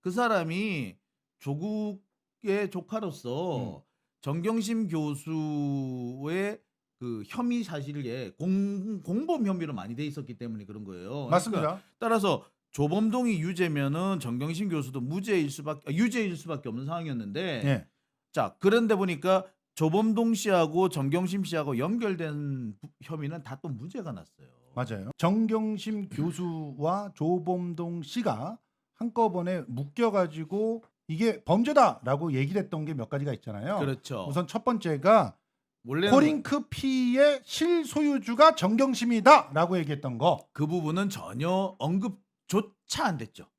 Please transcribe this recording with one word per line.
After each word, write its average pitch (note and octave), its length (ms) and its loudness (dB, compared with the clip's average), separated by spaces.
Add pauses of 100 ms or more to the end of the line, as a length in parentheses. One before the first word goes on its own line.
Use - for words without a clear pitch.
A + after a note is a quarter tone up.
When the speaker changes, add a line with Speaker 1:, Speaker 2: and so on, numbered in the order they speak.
Speaker 1:
그 F#3 100 -4
사람이 F3+ 840 0 (440)
조국의 G3+ 1300 -4
조카로서 D#3+ 1080 -6
Speaker 2:
음. - 20 -20 (400)
Speaker 1:
정경심 G#3+ 680 -2
교수의 D3 1700 -4 (400)
그 A#2 280 -6
혐의 A#3+ 360 -2
사실에 C3+ 720 -8
공-, G3 640 -2
공범 C4 440 -2
혐의로 E3+ 280 -2
많이 G#2+ 220 -8
돼 D3 100 -6
있었기 C#3+ 320 -10
때문에 A2 280 -10
그런 G#2 200 -14
거예요. F#2 240 -12
그러니까 C3+ 220 -8
Speaker 2:
맞습니다. F3+ 500 2 (180)
Speaker 1:
따라서 G3+ 460 2 (260)
조범동이 G#3 720 2
유죄면은 E3 800 0
정경심 D3+ 480 -2
교수도 C3+ 320 -2
무죄일 E3+ 480 0
수밖-, D3 380 -8
아, C#3 40 -4
유죄일 G#3 460 0
수밖에 D3 320 -8
없는 B2 160 -8
상황이었는데 D3 760 -6
Speaker 2:
네. C3+ 240 2 (440)
Speaker 1:
자, A2 280 -2
그런데 A3 360 4
보니까 F#3 500 2 (300)
조범동 A3 580 2
씨하고 F3+ 560 2
정경심 F3 560 0
씨하고 D3 320 -2
연결된 D3 1000 -4
부-, C#3+ 100 -18 (120)
혐의는 D#3 420 -8
다 C3 180 -12
또 F3 80 -10
무죄가 D#3+ 440 -10
났어요. D#2+ 340 -18 (280)
Speaker 2:
맞아요. A2+ 420 -6
정경심 G#3+ 920 0
교수와 D#3+ 1040 -4
조범동 E3+ 880 -2
씨가 F3 540 -4 (380)
한꺼번에 F#3 720 0
묶여가지고 F#3 1160 -2 (240)
이게 G3 380 0
범죄다라고 E3+ 880 4
얘기를 C#3+ 280 0
했던 D#3 240 -4
게 D#3+ 80 -6
몇 A#2+ 160 -6
가지가 C#3+ 260 -2
있잖아요. A#2+ 440 -6
Speaker 1:
그렇죠. C3 500 -4
Speaker 2:
우선 D#3+ 160 0
첫 - 200 -6
번째가 F3+ 720 4 (500)
Speaker 1:
원래는 E3+ 280 2
Speaker 2:
코링크 D4 540 4
피의 C4 800 4
실소유주가 D4+ 1080 4
정경심이다라고 A3 1200 6
얘기했던 C#3+ 380 -4
거. D3 360 2
Speaker 1:
그 D3+ 140 -2
부분은 F3 420 0
전혀 F3+ 680 -4
언급조차 G3 1300 -4
안 F3 120 0
됐죠. - 300 -14 (120)